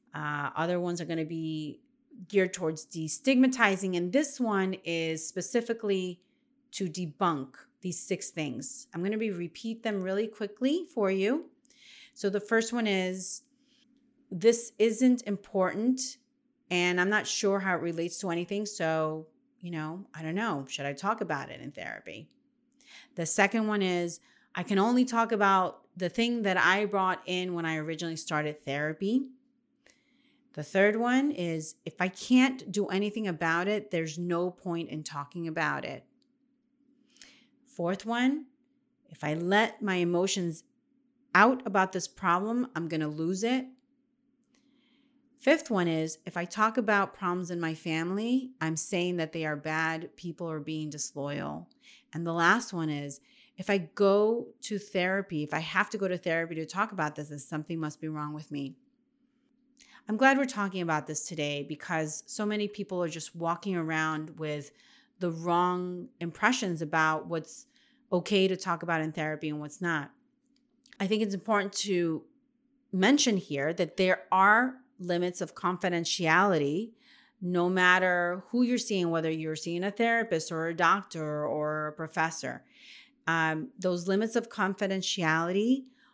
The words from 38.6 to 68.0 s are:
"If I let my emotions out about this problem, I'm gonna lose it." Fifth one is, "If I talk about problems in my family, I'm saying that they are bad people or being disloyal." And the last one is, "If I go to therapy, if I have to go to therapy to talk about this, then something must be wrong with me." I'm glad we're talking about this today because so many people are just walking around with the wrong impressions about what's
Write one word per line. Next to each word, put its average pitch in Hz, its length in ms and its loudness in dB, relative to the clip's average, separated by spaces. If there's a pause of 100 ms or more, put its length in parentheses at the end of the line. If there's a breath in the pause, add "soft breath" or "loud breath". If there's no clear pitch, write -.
"If - 160 -12
I 151 80 -2
let 185 480 2
my 196 140 -2
emotions 175 720 0 (720)
out 240 320 6
about 190 260 2
this 180 140 -4
problem, 208 720 0
I'm 170 120 -4
gonna 156 200 -2
lose 165 340 -2
it." 254 220 0 (1700 soft breath)
Fifth 311 320 2
one 180 180 2
is, 160 380 0
"If 185 100 -10
I 175 80 -4
talk 220 320 0
about 202 380 2
problems 180 360 -4
in 175 80 -4
my 160 160 -2
family, 196 840 -2
I'm 160 160 -2
saying 180 400 0
that 160 160 -2
they 160 140 -4
are 151 100 -2
bad 160 580 -4
people 175 320 -10
or 156 140 -6
being 156 300 -6
disloyal." 147 800 -6 (420 soft breath)
And 170 140 -4
the 165 80 -2
last 185 400 4
one 160 160 -2
is, 143 280 -6 (380 soft breath)
"If 185 140 -6
I 202 80 4
go 208 720 4 (120)
to 208 180 -6
therapy, 190 640 -2
if 151 120 -4
I 156 60 0
have 160 300 0
to 214 80 -6
go 196 80 0
to 180 120 -2
therapy 165 380 -2
to 160 100 -4
talk 208 260 -4
about 151 240 -4
this, 151 140 -10
then 147 80 -10
something 160 420 -6
must 151 180 -6
be 156 100 -8
wrong 151 260 -6
with 151 160 -12
me." 139 260 -8 (1300 loud breath)
I'm 214 100 -2
glad 269 180 6
we're 277 80 2
talking 196 380 -4
about 151 240 0
this 156 200 -6
today 147 360 -4
because 156 640 -6
so - 180 -6
many 208 240 -2
people 185 340 -6
are 170 60 -2
just 156 260 -10
walking 165 400 -4
around 160 640 -2
with 147 320 -6 (480 soft breath)
the 180 120 -2
wrong 180 800 -2 (120)
impressions 175 600 0
about 156 440 2
what's 165 400 -8 (460 soft breath)